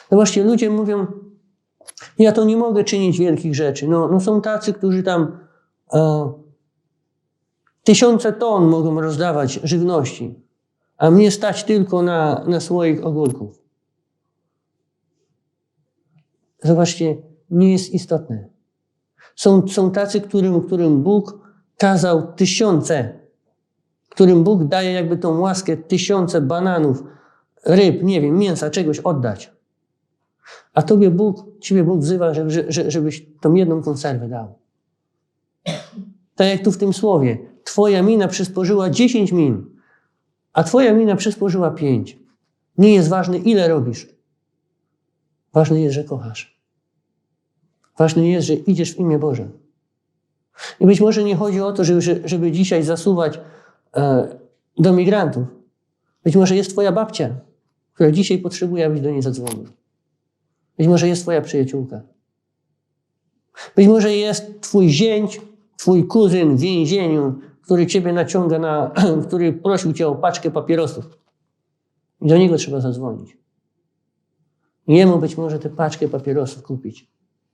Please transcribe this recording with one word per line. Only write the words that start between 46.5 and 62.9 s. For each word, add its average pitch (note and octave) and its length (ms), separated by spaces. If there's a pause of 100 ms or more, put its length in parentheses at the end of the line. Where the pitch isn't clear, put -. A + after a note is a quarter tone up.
Ważne D#3+ 300
jest, F3 200
że D#3 60
idziesz E3+ 400
w - 60
imię D3+ 200
Boże. B2 300 (1300)
I F3+ 60
być F#3 160
może G#3+ 220
nie G3+ 120
chodzi G3 260
o G3+ 100
to, G3 120
żeby, F3 180
że-, E3+ 240
żeby E3+ 260
dzisiaj F3 320
zasuwać, E3 560 (560)
e, C#3 320 (500)
do F3+ 160
migrantów. F3+ 540 (760)
Być D#3 120
może F#3 200
jest G3 140
twoja G3 220
babcia, F3 440 (580)
która D#3 180
dzisiaj F#3 260
potrzebuje, F3+ 480
abyś D3+ 160
do C#3+ 100
niej C#3 100
zadzwonił. C3 460 (1120)
Być D#3+ 100
może F3 200
jest F3 140
twoja E3+ 200
przyjaciółka. C3 600 (1700)